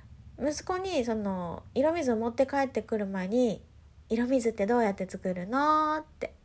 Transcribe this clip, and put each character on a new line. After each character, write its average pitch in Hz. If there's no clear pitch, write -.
息 294
子 370
に 370
そ 233
の、 185
色 294
水 311
を 226
持 226
っ 233
て 262
帰 277
っ 262
て 240
く 220
る 202
前 190
に、 233
「色 233
水 247
っ 214
て 202
ど 240
う 240
や 214
っ 196
て 185
作 190
る 180
の？」 302
っ -
て。 -